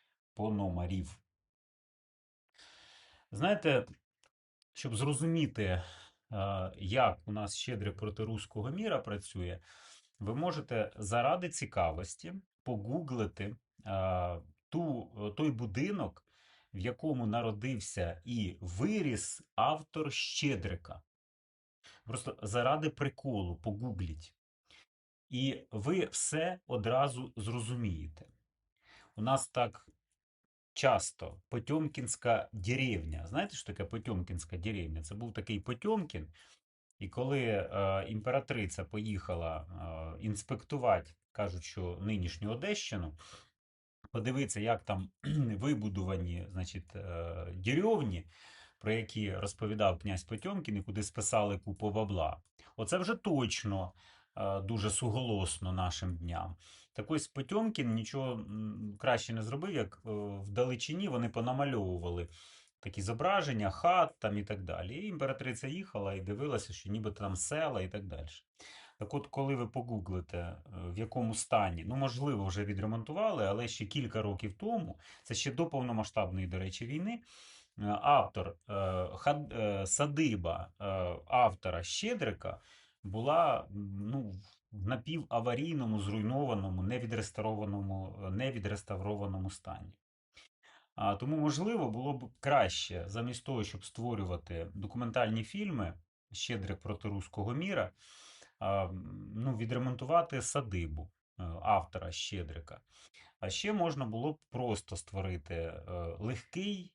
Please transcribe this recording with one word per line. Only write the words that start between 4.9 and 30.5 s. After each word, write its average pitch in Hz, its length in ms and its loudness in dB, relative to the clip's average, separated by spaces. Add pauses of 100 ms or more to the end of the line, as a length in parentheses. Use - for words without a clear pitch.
зрозуміти, 147 680 4
е, 92 200 2 (960)
як 104 480 4
у 107 60 -4
нас 104 240 -2
«Щедрик 104 420 -2
проти 107 260 -4
руського 110 460 -4
міра» 185 300 0
працює, 90 600 -6 (600)
ви 110 160 -2
можете 143 600 0
заради 120 540 2
цікавості 87 840 -2 (300)
погуглити, 113 920 -2 (300)
е, 90 560 0 (280)
ту, 151 420 -2 (160)
е, 107 40 -2
той 151 200 2
будинок, 123 760 -2 (480)
в 95 60 -6
якому 123 460 0
народився 104 1000 0
і 113 360 -2
виріс 117 800 0 (140)
автор 151 580 2
«Щедрика». 92 880 -2 (1040)
Просто - 360 -6
заради 127 480 4
приколу 104 680 -2
погугліть. 95 760 -4 (960)
І 131 420 0
ви 143 340 2
все 170 600 0
одразу 123 680 2
зрозумієте. 110 920 -4 (920)
У 107 60 -4
нас 131 260 4
так 120 400 0 (840)